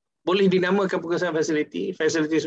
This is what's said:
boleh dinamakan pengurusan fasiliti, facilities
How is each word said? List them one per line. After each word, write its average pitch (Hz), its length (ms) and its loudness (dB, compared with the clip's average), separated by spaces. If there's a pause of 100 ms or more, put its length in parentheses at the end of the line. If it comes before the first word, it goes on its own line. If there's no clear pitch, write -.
(280)
boleh 196 240 4
dinamakan 185 480 0
pengurusan 165 320 -2
fasiliti, 160 640 -2
facilities 156 500 0